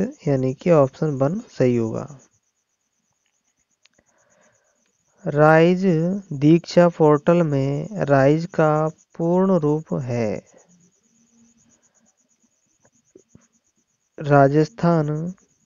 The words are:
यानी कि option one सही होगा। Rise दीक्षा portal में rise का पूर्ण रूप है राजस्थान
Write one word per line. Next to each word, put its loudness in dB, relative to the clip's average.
यानी -2
कि -2
option 0
one -2
सही 0
होगा। -6
Rise 2
दीक्षा 2
portal 2
में -4
rise 2
का 2
पूर्ण 0
रूप -4
है -6
राजस्थान 0